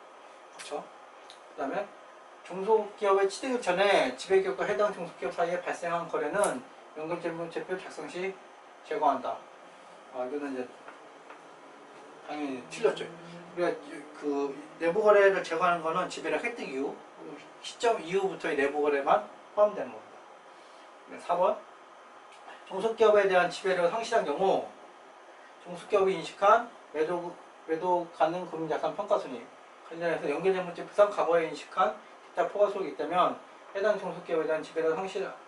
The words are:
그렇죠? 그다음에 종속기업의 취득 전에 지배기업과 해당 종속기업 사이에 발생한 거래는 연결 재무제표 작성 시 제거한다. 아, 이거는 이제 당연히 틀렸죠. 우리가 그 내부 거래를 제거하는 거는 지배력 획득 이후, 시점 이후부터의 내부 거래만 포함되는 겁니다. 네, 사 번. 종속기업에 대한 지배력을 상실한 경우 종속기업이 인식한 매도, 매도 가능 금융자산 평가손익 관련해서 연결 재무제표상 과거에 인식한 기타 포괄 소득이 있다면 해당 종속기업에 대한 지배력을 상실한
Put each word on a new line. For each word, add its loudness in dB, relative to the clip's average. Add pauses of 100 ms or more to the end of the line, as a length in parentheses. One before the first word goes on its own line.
(560)
그렇죠? -10 (680)
그다음에 -4 (580)
종속기업의 2
취득 -4
전에 4
지배기업과 2
해당 2
종속기업 -8
사이에 0
발생한 -4
거래는 -2 (340)
연결 -6
재무제표 -6
작성 -12
시 -6 (520)
제거한다. 0 (760)
아, -4
이거는 -6
이제 -6 (1600)
당연히 -8
틀렸죠. 0 (500)
우리가 0 (480)
그 -4 (160)
내부 0
거래를 8
제거하는 0
거는 -2
지배력 -4
획득 -6
이후, -6 (680)
시점 0
이후부터의 -2
내부 0
거래만 2 (260)
포함되는 2
겁니다. -16 (1000)
네, -14
사 -2
번. 2 (1080)
종속기업에 4
대한 6
지배력을 2
상실한 0
경우 2 (960)
종속기업이 0
인식한 2 (240)
매도, -2 (320)
매도 0
가능 0
금융자산 -4
평가손익 -2 (440)
관련해서 -4
연결 2
재무제표상 0
과거에 2
인식한 -2 (340)
기타 0
포괄 2
소득이 -4
있다면 0 (340)
해당 2
종속기업에 -4
대한 0
지배력을 -2
상실한 -6 (140)